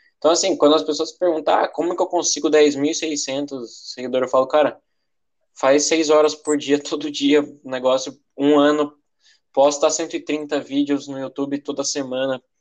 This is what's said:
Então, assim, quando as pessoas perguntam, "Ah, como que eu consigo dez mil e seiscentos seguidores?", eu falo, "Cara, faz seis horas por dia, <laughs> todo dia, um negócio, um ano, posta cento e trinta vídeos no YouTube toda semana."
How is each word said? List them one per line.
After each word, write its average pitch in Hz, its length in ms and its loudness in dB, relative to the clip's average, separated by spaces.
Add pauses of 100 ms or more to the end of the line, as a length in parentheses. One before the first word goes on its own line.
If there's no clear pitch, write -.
(180)
Então, 156 140 2
assim, 170 260 0
quando 147 180 4
as 151 80 0
pessoas 156 300 -6
perguntam, 165 420 0
"Ah, - 120 0
como 175 280 -6
que 185 80 -2
eu 175 40 -4
consigo 160 420 -2
dez 151 260 4
mil 143 160 -2
e 160 40 -4
seiscentos 143 960 -8
seguidores?", 127 340 -4
eu - 40 -10
falo, 131 160 2
"Cara, 147 340 0 (720)
faz 143 300 4
seis 160 240 0
horas 151 260 4
por 151 220 -2
dia, 139 220 0
<laughs> 147 220 -8
todo 151 100 -8
dia, 143 320 2
um - 280 -16
negócio, 131 480 -2 (180)
um 143 220 4
ano, 147 380 0 (560)
posta 160 380 4
cento 165 240 -6
e 151 60 -8
trinta 147 380 -4
vídeos 139 480 -2
no 135 120 -10
YouTube 139 420 -6
toda 139 220 -6
semana." 131 580 -6 (200)